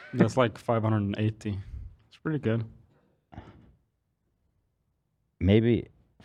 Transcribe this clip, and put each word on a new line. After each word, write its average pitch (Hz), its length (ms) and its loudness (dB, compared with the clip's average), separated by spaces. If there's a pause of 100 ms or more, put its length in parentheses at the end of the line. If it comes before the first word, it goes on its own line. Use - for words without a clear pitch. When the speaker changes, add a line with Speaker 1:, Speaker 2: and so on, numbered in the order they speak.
(120)
Speaker 1:
That's, 113 240 2
like, 120 220 2
five 113 240 -2
hundred 110 200 0
and 101 160 -4
eighty. 107 380 -4 (520)
It's - 120 -20
pretty 156 200 -4
good. 113 240 -2 (2750)
Speaker 2:
Maybe 107 500 2 (360)